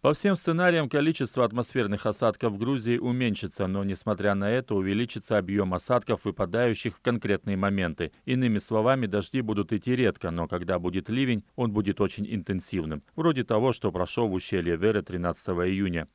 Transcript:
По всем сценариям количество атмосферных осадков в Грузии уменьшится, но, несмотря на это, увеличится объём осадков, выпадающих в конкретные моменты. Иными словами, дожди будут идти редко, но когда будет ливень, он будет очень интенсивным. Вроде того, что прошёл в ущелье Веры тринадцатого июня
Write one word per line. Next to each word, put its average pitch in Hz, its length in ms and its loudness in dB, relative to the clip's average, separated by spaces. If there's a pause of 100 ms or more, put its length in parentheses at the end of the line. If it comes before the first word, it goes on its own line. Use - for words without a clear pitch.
По 139 100 4
всем 190 240 2
сценариям 165 540 2
количество 143 560 2
атмосферных 110 600 -2
осадков 113 460 2
в 98 60 -6
Грузии 120 400 0
уменьшится, 117 720 -2
но, 98 180 -2
несмотря 98 500 0
на 98 160 0
это, 123 240 0
увеличится 101 640 0
объём 95 360 0
осадков, 117 520 0
выпадающих 107 720 0
в - 20 -20
конкретные 101 560 0
моменты. 92 560 0 (140)
Иными 127 320 2
словами, 117 480 2
дожди 101 340 -2
будут 107 320 0
идти 120 240 0
редко, 104 340 0
но 82 200 -4
когда 90 280 -2
будет 87 300 -2
ливень, 120 380 0 (100)
он 117 160 -2
будет 101 300 0
очень 101 260 -2
интенсивным. 90 760 -4 (140)
Вроде 156 300 0
того, 120 260 2
что 101 220 -2
прошёл 92 340 0
в 95 60 -2
ущелье 87 420 0
Веры 101 280 0
тринадцатого 87 680 -2
июня 92 460 -2